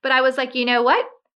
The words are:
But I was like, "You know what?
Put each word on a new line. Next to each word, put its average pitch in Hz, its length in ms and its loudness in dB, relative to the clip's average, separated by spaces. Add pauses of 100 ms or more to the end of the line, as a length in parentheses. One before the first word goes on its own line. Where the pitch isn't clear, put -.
But 262 100 -2
I 262 80 2
was 262 160 0
like, 254 180 -6
"You 247 120 -2
know 240 160 0
what? 349 240 2 (300)